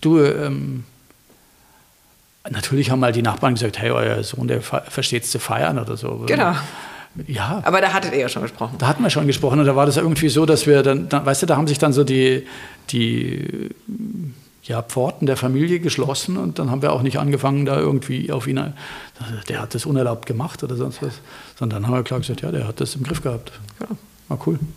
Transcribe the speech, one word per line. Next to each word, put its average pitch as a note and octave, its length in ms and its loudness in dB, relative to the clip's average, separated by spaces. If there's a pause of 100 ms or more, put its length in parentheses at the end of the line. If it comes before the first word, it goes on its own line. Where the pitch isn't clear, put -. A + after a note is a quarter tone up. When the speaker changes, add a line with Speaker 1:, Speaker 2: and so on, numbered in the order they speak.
Speaker 1:
du, D#3+ 220 6
ähm, C#3 600 0 (1700)
natürlich A#2+ 420 0
haben C3 80 2
mal B2 120 4
die A#2 100 0
Nachbarn A#2+ 340 2
gesagt, A2 240 -2
„Hey, A2+ 120 -2
euer A2+ 320 0
Sohn, B2 240 -6
der B2 140 0
fe-, C3 280 -4
versteht's - 420 -4
zu A#2 80 -2
feiern“ C3 400 0
oder A2+ 180 -6
so. A2+ 300 -8
Speaker 2:
Genau. B3+ 260 2 (720)
Speaker 1:
Ja. C3+ 400 -4
Speaker 2:
Aber F#3 160 4
da F#3+ 120 4
hattet F3 200 0
ihr C3+ 60 2
ja B2 100 2
schon - 140 -4
gesprochen. A#2 340 -6
Speaker 1:
Da B2 100 2
hatten D3+ 160 2
wir G#3 60 4
schon D3+ 180 2
gesprochen C#3 320 2
und D3 60 6
da C3+ 100 6
war C#3 120 6
das C#3 100 2
irgendwie D#3+ 320 2
so, D3 160 4
dass D3+ 220 4
wir C#3+ 160 8
dann, C#3 260 2
da, C#3+ 160 2
weißt C3+ 160 2
du, F#3+ 60 0
da D#3 100 6
haben D#3 100 2
sich D3 120 0
dann D3+ 120 4
so C#3 120 6
die, C3 420 4 (460)
die, - 800 -2 (920)
ja, A#2 200 -4
Pforten C3+ 420 -2
der C3+ 100 4
Familie D3 440 2
geschlossen C#3+ 580 -2
und F3 220 -4
dann C#3+ 100 0
haben C3+ 140 -2
wir D3+ 100 4
auch C3 80 2
nicht C3 160 2
angefangen, C#3+ 480 2
da C#3 140 2
irgendwie C#3 520 0
auf B2+ 160 -4
ihn C3+ 120 0
ein-, C#3+ 140 -6 (760)
„Der - 140 -4
hat A2 120 -10
das A#2+ 140 -4
unerlaubt B2 400 0
gemacht“ B2 360 -6
oder B2+ 120 -4
sonst B2+ 260 -6
was, C#3 120 -6 (440)
sondern G#2+ 240 -2
dann A2+ 100 0
haben B2+ 60 2
wir B2 60 0
klar B2+ 160 -2
gesagt, A#2 220 -4
„Ja, - 100 -4
der B2+ 160 -2
hat A2 120 -8
das C3 160 -2
im C3+ 80 -4
Griff D#3 200 -4
gehabt.“ A#2+ 280 -6 (280)
Speaker 2:
Ja. - 80 -8 (400)
Speaker 1:
War C#3+ 180 -4
cool. D#3+ 140 0 (180)